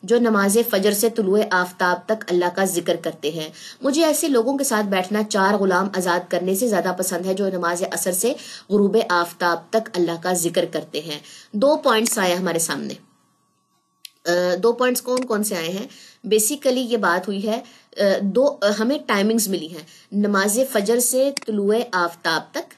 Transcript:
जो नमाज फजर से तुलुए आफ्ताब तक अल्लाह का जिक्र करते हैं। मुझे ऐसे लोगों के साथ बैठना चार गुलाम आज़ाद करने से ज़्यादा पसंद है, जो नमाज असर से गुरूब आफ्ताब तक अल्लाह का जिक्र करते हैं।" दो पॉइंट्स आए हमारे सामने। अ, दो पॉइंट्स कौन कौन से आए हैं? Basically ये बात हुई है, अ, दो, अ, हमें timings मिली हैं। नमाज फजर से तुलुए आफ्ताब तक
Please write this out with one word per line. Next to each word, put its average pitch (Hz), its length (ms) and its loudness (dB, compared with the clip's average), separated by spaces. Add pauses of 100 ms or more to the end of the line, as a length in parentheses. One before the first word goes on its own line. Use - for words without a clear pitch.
जो 226 140 2
नमाज 214 400 4
फजर 208 340 2
से 220 180 0
तुलुए 208 320 2
आफ्ताब 180 680 0
तक 214 220 -2
अल्लाह 175 200 2
का 190 160 0
जिक्र 175 300 -2
करते 165 340 -6
हैं। 156 220 -8 (320)
मुझे 285 180 2
ऐसे 311 260 2
लोगों 262 280 2
के 269 80 -2
साथ 208 200 0
बैठना 196 380 0
चार 202 340 2
गुलाम 190 400 2
आज़ाद 180 340 -2
करने 185 240 0
से 226 140 0
ज़्यादा 185 240 0
पसंद 180 340 -4
है, 190 80 0
जो 196 160 0
नमाज 175 320 -2
असर 180 300 -4
से 226 240 0 (340)
गुरूब 202 260 4 (140)
आफ्ताब 170 640 0
तक 208 240 -2
अल्लाह 170 200 2
का 180 180 -2
जिक्र 170 320 0
करते - 340 -6
हैं।" 156 220 -10 (340)
दो 277 200 4
पॉइंट्स 233 420 2
आए 185 160 2
हमारे 170 240 -2
सामने। 143 400 -6 (1200)
अ, 180 380 0
दो 233 160 2
पॉइंट्स 247 280 0
कौन 254 220 -2
कौन 220 200 -2
से 208 120 -4
आए 165 140 -4
हैं? 214 200 -6 (380)
Basically 247 600 0
ये 233 100 -2
बात 185 320 0
हुई 196 120 -4
है, 220 180 -2
अ, - 600 -2
दो, 202 260 2
अ, 277 260 2
हमें 240 340 -2
timings 208 440 2
मिली 165 200 -4
हैं। 165 180 -14 (280)
नमाज 208 520 2
फजर 226 340 0
से 262 340 0 (120)
तुलुए 214 360 0 (120)
आफ्ताब 170 600 -2
तक 320 100 -6 (140)